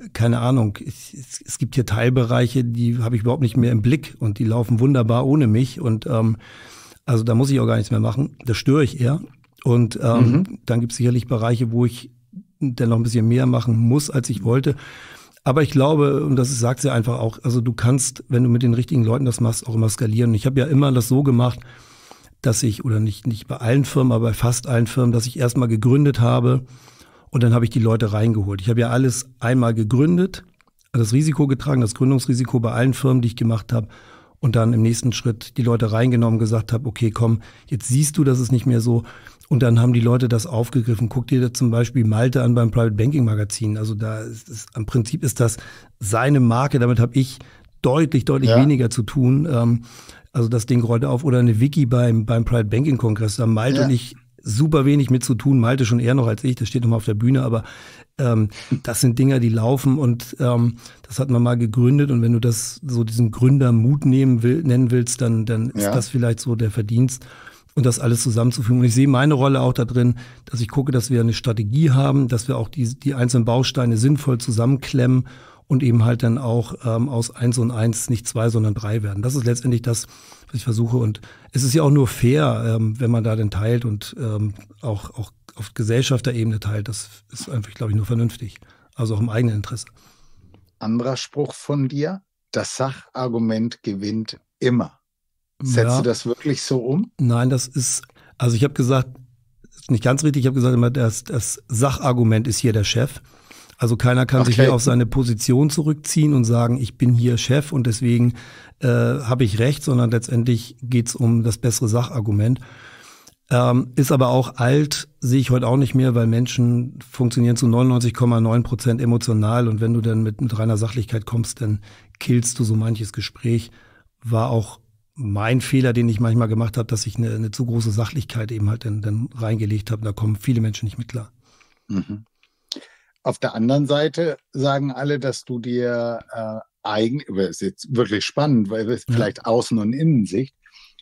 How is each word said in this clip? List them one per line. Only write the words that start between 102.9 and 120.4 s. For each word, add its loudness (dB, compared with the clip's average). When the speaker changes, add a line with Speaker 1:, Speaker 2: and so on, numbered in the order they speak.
Speaker 1:
Also 0
keiner 2
kann 2
sich 2
Speaker 2:
Okay. 6
Speaker 1:
hier 4
auf 0
seine 2
Position 0
zurückziehen 0
und 4
sagen, 0
"Ich -6
bin 4
hier 2
Chef -2
und -2
deswegen, 0
äh, 0
hab 0
ich 0
recht", 0
sondern 2
letztendlich -2
geht's -2
um 2
das -2
bessere -2
Sachargument. 0
Ähm, 2
ist 2
aber 4
auch 0
alt, 0
sehe 2
ich -2
heute 2
auch 2
nicht 0
mehr, 4
weil 2
Menschen 0
funktionieren 0
zu 0
neunundneunzig 2
Komma 2
neun 2
Prozent -2
emotional 0
und -2
wenn 0
du 0
dann 0
mit, -4